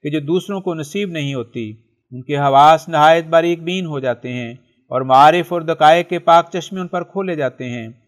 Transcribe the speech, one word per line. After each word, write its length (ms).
کہ 80
جو 100
دوسروں 400
کو 140
نصیب 360
نہیں 240
ہوتی۔ 380
ان 120
کے 140
حواس 520
نہایت 380
باریک 360
بین 240
ہو 140
جاتے 320
ہیں، 200
اور 120
معارف 520
اور 80
دقائق 480
کے 100
پاک 320
چشمے 300
ان 80
پر 140
کھولے 320
جاتے 340
ہیں 200